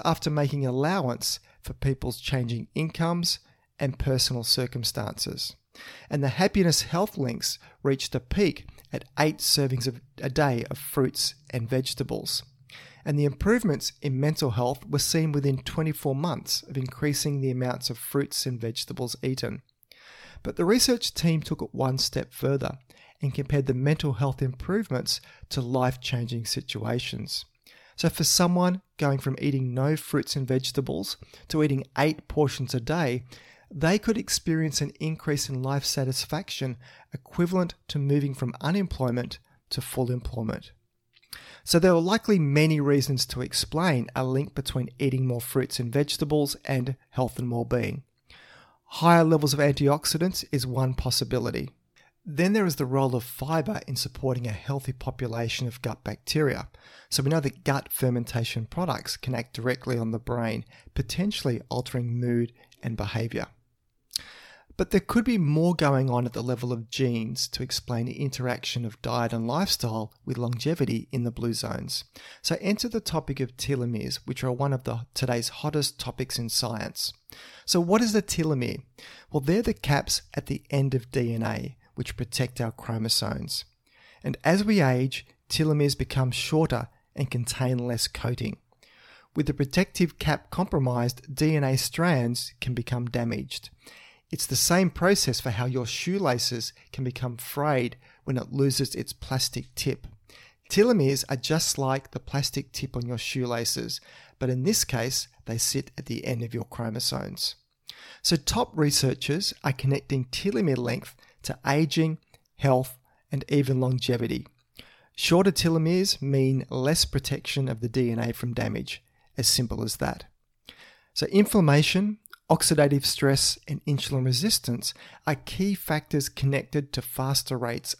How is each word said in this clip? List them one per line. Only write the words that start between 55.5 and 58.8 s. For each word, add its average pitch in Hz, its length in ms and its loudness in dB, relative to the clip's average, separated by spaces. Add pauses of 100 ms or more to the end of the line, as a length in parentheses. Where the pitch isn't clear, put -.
of 117 160 -8
gut - 220 -6
bacteria. - 640 0 (400)
So - 140 0
we 135 80 4
know 160 100 4
that 139 240 -4
gut 139 260 0
fermentation 117 760 0
products - 500 -4